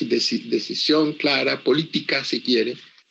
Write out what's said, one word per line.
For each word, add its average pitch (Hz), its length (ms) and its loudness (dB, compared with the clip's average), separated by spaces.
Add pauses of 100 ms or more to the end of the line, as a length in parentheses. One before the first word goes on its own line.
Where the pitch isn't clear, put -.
deci-, 117 480 -2
decisión 151 680 0
clara, 135 480 -2
política, 147 640 0
si 127 180 -4
quiere 120 340 0 (340)